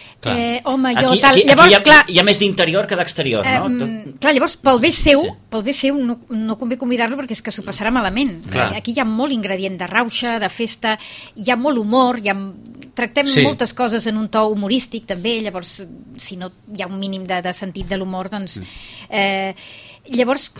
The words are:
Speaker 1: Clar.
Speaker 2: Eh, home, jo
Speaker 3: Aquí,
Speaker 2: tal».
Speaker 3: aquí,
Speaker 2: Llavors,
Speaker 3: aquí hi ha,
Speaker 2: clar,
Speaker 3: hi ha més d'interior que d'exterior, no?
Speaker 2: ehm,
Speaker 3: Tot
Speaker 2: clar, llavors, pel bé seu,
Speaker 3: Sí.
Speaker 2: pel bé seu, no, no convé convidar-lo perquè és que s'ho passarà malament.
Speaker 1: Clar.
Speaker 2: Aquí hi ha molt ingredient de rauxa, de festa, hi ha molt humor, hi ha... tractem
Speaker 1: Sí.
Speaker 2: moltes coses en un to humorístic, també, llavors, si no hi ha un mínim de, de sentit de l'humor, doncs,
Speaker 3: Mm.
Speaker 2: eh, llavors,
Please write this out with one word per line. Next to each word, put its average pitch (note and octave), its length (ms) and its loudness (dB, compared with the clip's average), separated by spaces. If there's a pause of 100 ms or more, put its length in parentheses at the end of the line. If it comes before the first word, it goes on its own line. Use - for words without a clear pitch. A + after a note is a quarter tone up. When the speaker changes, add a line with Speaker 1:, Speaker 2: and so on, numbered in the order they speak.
(220)
Speaker 1:
Clar. A3+ 180 -2
Speaker 2:
Eh, A#3 240 -2
home, C4 320 0
jo B3+ 160 4
Speaker 3:
Aquí, - 80 4
Speaker 2:
tal». C4 160 6
Speaker 3:
aquí, G3 100 8
Speaker 2:
Llavors, C#4 220 8
Speaker 3:
aquí G#3 60 10
hi - 40 8
ha, - 60 2
Speaker 2:
clar, D4+ 240 10
Speaker 3:
hi F3+ 120 2
ha F3+ 40 6
més G3+ 160 4
d'interior F#3+ 480 0
que G3+ 80 -2
d'exterior, C#3 500 -2
no? C4 220 0
Speaker 2:
ehm, B3 100 -2
Speaker 3:
Tot A3 440 -8
Speaker 2:
clar, D4 120 2
llavors, C#4 220 0
pel C4 240 4
bé D#4 140 4
seu, C#4+ 280 6
Speaker 3:
Sí. G#4 80 -2 (220)
Speaker 2:
pel A3 100 -4
bé B3+ 120 -4
seu, C#4 240 0
no, A#3+ 320 -4
no A3 280 -4
convé B3 200 -6
convidar-lo A#3+ 400 -2
perquè C4 180 -8
és - 80 -6
que G#3+ 80 -8
s'ho G3+ 120 -8
passarà G#3 280 -4
malament. A3+ 580 -2
Speaker 1:
Clar. A#2+ 280 -2
Speaker 2:
Aquí - 180 -8
hi C#4+ 60 -2
ha A#3 40 0
molt A#3+ 280 -2
ingredient F#3+ 440 -4
de F3+ 80 -8
rauxa, A3+ 540 -2
de G3 100 -2
festa, A3 480 -4 (380)
hi A3 160 -4
ha A#3+ 60 2
molt C4 200 0
humor, B3 460 2
hi G3+ 60 -2
ha... G3 60 0 (600)
tractem C#4 320 -2
Speaker 1:
Sí. C4+ 160 4
Speaker 2:
moltes C4+ 300 0
coses A3+ 340 -2
en A3 100 -4
un G#3+ 120 -4
to A3 180 0
humorístic, G#3+ 580 -4
també, G#3+ 380 -6
llavors, F3+ 400 -10 (340)
si - 200 -10
no F3+ 120 -12 (240)
hi G3 80 -10
ha F#3 60 -6
un F#3+ 100 -10
mínim F#3+ 300 -8
de, F3+ 140 -2
de F3+ 120 -4
sentit F#3 340 -8
de F#3+ 100 -4
l'humor, F#3 320 -8
doncs, G3 280 -10
Speaker 3:
Mm. F#2+ 60 -12 (460)
Speaker 2:
eh, F#3+ 460 -2 (560)
llavors, B3 380 0 (100)